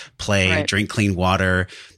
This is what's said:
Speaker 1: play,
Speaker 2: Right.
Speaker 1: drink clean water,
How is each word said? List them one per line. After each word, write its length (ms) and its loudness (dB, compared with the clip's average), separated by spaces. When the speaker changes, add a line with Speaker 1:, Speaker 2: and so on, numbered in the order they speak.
Speaker 1:
play, 340 0
Speaker 2:
Right. 160 -2
Speaker 1:
drink 220 -2
clean 260 0
water, 520 0